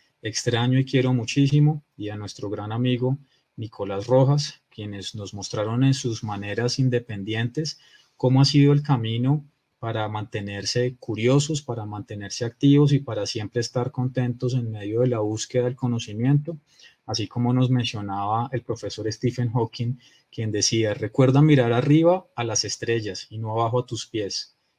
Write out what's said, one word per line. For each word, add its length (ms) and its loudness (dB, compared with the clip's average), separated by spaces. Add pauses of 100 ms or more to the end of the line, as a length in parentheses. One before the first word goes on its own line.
(220)
extraño 560 0
y 80 2
quiero 260 2
muchísimo, 720 2 (160)
y 100 -8
a 80 -10
nuestro 320 -10
gran 240 -6
amigo 460 0 (380)
Nicolás 500 -6
Rojas, 640 2
quienes 440 -12
nos 200 -10
mostraron 500 -2
en 80 6
sus 320 -2
maneras 540 -4
independientes 1000 -2 (380)
cómo 240 4
ha 60 8
sido 260 6
el 100 4
camino 600 0 (340)
para 300 -4
mantenerse 920 -4
curiosos, 600 0
para 240 -8
mantenerse 600 -8
activos 460 6
y 80 4
para 260 -6
siempre 340 -4
estar 300 -4
contentos 640 -4
en 180 -2
medio 280 -4
de 80 4
la 100 0
búsqueda 460 -2
del 120 -2
conocimiento, 800 0 (480)
así 240 -4
como 240 0
nos 160 2
mencionaba 840 -2
el 120 -6
profesor 500 -8
Stephen 400 -4
Hawking, 460 -2 (340)
quien 180 -6
decía: 440 0
"Recuerda 480 4
mirar 320 6
arriba 600 4
a 100 -4
las 200 -2
estrellas 640 -4
y 80 -14
no 160 -6
abajo 280 0
a 60 -6
tus 200 -10
pies. 500 -8 (220)